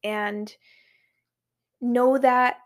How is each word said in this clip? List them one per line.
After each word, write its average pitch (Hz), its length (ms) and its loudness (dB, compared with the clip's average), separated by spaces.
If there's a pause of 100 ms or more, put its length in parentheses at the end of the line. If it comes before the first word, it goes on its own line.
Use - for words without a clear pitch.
and 208 520 -8 (1300)
know 247 380 2
that 247 480 2